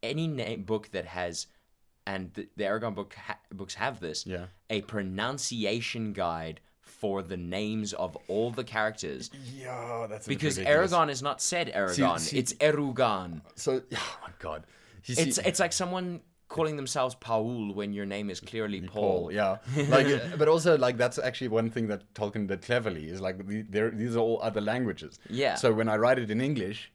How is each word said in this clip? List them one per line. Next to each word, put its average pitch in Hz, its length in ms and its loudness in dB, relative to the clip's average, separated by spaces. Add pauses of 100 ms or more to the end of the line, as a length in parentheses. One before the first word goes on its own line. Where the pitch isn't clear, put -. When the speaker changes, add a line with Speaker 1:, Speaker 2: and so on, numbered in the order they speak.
Speaker 1:
Any 151 260 -2
na-, 117 280 -2
book 104 360 -2
that 87 140 -4
has, 87 420 -6 (580)
and 92 280 -6
the, - 220 -8
the 104 80 -2
Aragorn 110 300 -2
book 101 200 -8
ha-, - 240 -10 (120)
books 98 240 -10
have 117 240 -2
this, 80 280 -6
Speaker 2:
Yeah. 90 200 -6 (240)
Speaker 1:
a 104 120 0
pronunciation 110 1300 -2
guide 82 480 -2 (200)
for 98 420 -4
the 90 140 -6
names 104 580 -2
of 87 220 -4 (120)
all 110 220 0
the 117 140 -6
characters. 110 680 -4 (260)
Speaker 2:
Yeah, 120 520 -8
that's 107 180 -10
a - 40 -12
bit 139 80 0
Speaker 1:
Because 104 200 0
Speaker 2:
ridiculous. 151 340 6
Speaker 1:
Aragorn 165 180 4
is 131 120 -4
not 143 180 -2
said 175 320 -2
Aragorn, 92 460 4
Speaker 2:
See, 80 120 -2
see 143 80 0
Speaker 1:
it's 120 160 0
Erugan. 120 840 2 (160)
Speaker 2:
So, 131 320 0
<laughs> - 60 -8
oh - 280 -6
my - 160 -12
God. 80 260 -8 (400)
You 127 140 -6
Speaker 1:
It's, 151 180 2
Speaker 2:
see - 80 0
Speaker 1:
it's 190 160 2
like 175 120 2
someone 180 480 -4 (280)
calling 156 280 0
themselves 131 380 0
Paul 113 580 0
when 101 220 -4
your 101 100 -4
name 101 260 -4
is 90 80 -6
clearly 104 440 -4
Paul. 95 400 0
Speaker 2:
Paul, 85 100 -6
yeah. 98 240 2 (180)
Speaker 1:
<laughs> 143 140 2
Speaker 2:
Like, 135 180 8
uh, 143 300 0
but 151 120 6
also, 160 280 6
like, 127 220 4
that's 120 200 2
actually 127 300 -2
one 113 220 2
thing 113 180 -2
that 101 260 -6
Tolkien 104 320 -2
did 95 160 -2
cleverly, 107 460 0
is, 92 120 -6
like, 95 260 -4
the, 104 160 -4
there, 107 280 2
these 117 260 -2
are 117 40 4
all 113 220 4
other 107 180 0
languages. 107 580 -2 (120)
Speaker 1:
Yeah. 123 240 2
Speaker 2:
So 120 180 4
when 110 160 4
I 107 80 4
write 123 220 6
it 113 120 -2
in 110 120 2
English 110 520 -2